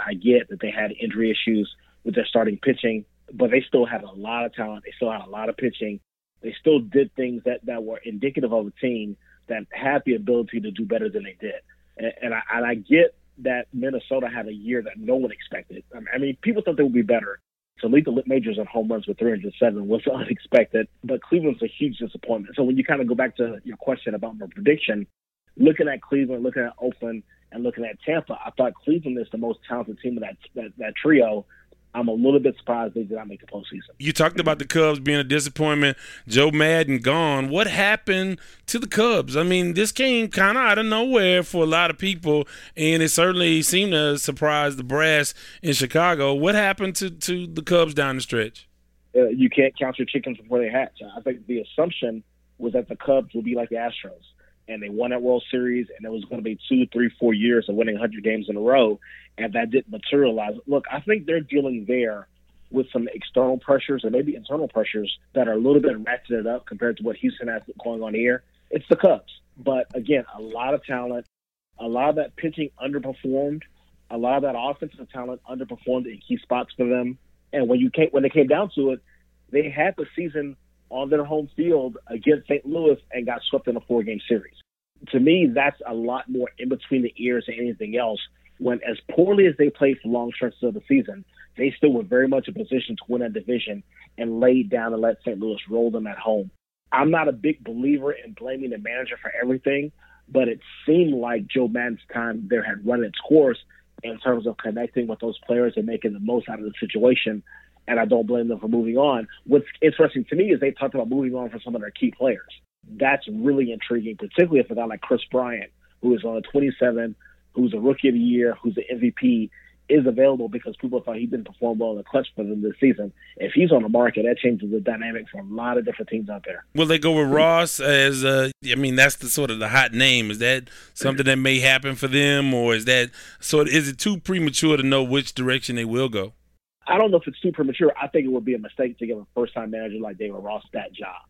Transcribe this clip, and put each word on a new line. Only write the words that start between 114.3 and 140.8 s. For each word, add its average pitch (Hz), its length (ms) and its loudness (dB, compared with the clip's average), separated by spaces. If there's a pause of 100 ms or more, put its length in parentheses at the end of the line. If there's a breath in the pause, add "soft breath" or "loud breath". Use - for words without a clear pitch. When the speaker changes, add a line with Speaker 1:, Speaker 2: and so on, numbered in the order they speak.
Speaker 1:
if - 100 -2
a 110 40 -6
guy 117 100 -2
like 110 160 -8
Chris 123 200 0 (100)
Bryant, 120 400 -4 (300)
who 123 140 4
is 101 80 -4
on 113 140 -4
a 107 40 -6
twenty-seven, 123 720 0 (380 soft breath)
who's 120 200 2
a 110 60 -4
Rookie 139 280 2
of 123 60 6
the 120 60 2
Year, 120 420 2
who's 110 140 -2
the 104 120 -4
M 120 120 -6
V 120 120 2
P, 117 400 0 (380 soft breath)
is 143 160 6
available 127 420 4
because 110 300 -8
people 123 240 -4
thought 113 160 -8
he 120 80 -6
didn't 117 220 -6
perform 110 320 -4
well 113 120 -2
in 104 60 -6
the 101 60 -10
clutch - 320 0
for 110 80 -4
them 104 180 -4
this 104 180 -2
season. 104 320 4 (260 loud breath)
If 98 160 -4
he's 180 180 6
on 127 100 6
the 107 80 -2
market, 117 340 4
that 120 140 2
changes 104 320 0
the 110 100 0
dynamic 113 520 -6
for 101 80 -14
a 101 40 -14
lot 117 360 -4
of 113 60 -2
different 110 240 -8
teams 110 200 -6
out 101 160 -12
there. 87 200 -12 (100)
Speaker 2:
Will 160 100 2
they 160 140 2
go 160 140 2
with 147 200 2
Ross 165 460 4
as 139 440 4
a, 135 280 2 (180)
I 120 60 4
mean, 131 200 0
that's 135 200 6
the 131 120 -12
sort 139 220 0
of 110 80 -4
the 107 120 -4
hot 127 220 4
name. 120 380 4
Is 104 80 -4
that 127 320 0 (240 loud breath)
something 135 320 0
that 131 120 4
may 131 220 2
happen 131 360 4
for 135 120 -4
them, 139 460 2
or 120 220 2
is 110 100 -2
that, 123 240 2 (300 loud breath)
so 151 220 2
is 143 280 2
it 131 80 -8
too 202 220 -2
premature 156 580 0
to 135 60 0
know 135 200 4
which 131 300 -2
direction 127 420 -2
they 117 100 -2
will 123 240 0
go? 104 240 -4 (520)
Speaker 1:
I 185 120 0
don't 220 140 4
know 175 60 6
if - 100 -2
it's 131 140 -14
too 180 100 0
premature. 143 480 2
I 143 80 -6
think 147 180 0
it 131 60 -2
would 120 140 -2
be 123 80 0
a 117 60 -4
mistake 123 400 -6
to 117 80 -8
give 113 100 -6
a 101 160 -16
first-time 113 380 -4
manager 110 280 -8
like 104 200 -10
David 101 180 -8
Ross 101 260 -10 (100)
that 95 200 -10